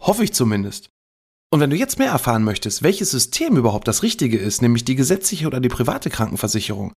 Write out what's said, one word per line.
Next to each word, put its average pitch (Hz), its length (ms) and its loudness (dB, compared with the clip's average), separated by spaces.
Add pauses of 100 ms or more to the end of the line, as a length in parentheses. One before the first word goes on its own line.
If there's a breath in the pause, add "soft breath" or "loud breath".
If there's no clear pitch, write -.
Hoffe 208 240 2
ich - 80 -2
zumindest. 104 560 -2 (640)
Und 151 80 4
wenn 143 100 4
du 151 60 2
jetzt 262 220 -2
mehr 262 120 2
erfahren 117 340 2
möchtest, 107 380 -2
welches 196 280 2
System 190 480 0
überhaupt 110 300 2
das 107 140 0
Richtige 135 360 0
ist, 101 240 -2
nämlich 117 240 2
die 131 80 0
gesetzliche 156 520 0
oder 127 140 -2
die 127 80 2
private - 400 -2
Krankenversicherung 101 920 -4